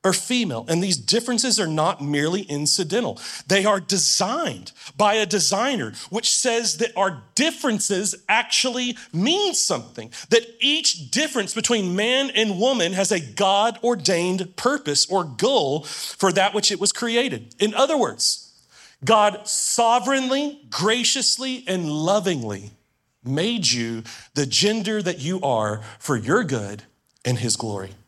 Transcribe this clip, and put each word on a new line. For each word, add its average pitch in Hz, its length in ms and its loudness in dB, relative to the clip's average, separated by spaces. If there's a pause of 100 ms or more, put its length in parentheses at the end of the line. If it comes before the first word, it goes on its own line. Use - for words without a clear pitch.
or 190 120 4
female. 185 560 -2
And 165 120 2
these 185 140 2
differences 226 640 0
are 185 80 0
not 160 340 0
merely 147 420 0
incidental. 160 760 -2 (280)
They 190 180 2
are 202 160 2
designed 190 880 -2 (240)
by 208 200 4
a 214 100 2
designer, 196 680 0 (160)
which 214 240 0
says 226 440 0
that - 180 -2
our 175 280 -2 (120)
differences 220 800 0 (140)
actually 240 680 0 (140)
mean 330 420 2
something, - 580 -4 (180)
that 240 180 4 (140)
each 262 500 0
difference 262 420 -2
between 208 420 0
man 247 340 2
and 208 300 0
woman 208 340 2
has 190 180 0
a 196 80 2
God-ordained 190 1400 0
purpose 254 500 0
or 180 200 0
goal 151 580 0
for - 500 -2
that 190 200 2
which 208 180 2
it 185 80 -4
was 202 140 0
created. 233 680 -2
In 214 140 2
other 285 240 4
words, - 560 -2 (500)
God 208 420 4
sovereignly, 262 1200 2
graciously, 247 1000 0
and 175 220 -2
lovingly 151 840 -2 (540)
made 170 460 0
you 117 320 -4 (300)
the 143 120 0
gender 208 560 0
that 180 180 -4
you 175 200 -4
are 110 420 0 (160)
for 135 200 -2
your 143 260 2
good 107 400 -6 (400)
and 123 160 0
his 113 160 0
glory. 98 360 -6 (160)